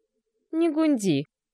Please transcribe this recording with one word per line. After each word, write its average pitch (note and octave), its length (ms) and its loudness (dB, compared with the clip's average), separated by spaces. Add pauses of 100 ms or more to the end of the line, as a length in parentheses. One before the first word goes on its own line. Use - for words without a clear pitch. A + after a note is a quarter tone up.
(520)
"Не E4 160 0
гунди", — A#3+ 580 0 (280)